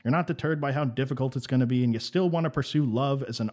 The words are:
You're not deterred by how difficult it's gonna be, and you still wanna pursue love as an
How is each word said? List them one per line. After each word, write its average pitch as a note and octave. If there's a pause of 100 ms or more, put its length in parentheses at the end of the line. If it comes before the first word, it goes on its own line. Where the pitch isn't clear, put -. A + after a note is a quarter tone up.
You're A#2
not E3+
deterred D#3+
by C#3+
how D3
difficult C3
it's B2+
gonna B2+
be, B2
and A#2
you A2
still F3+
wanna E3
pursue D3+
love C3+
as A2+
an A2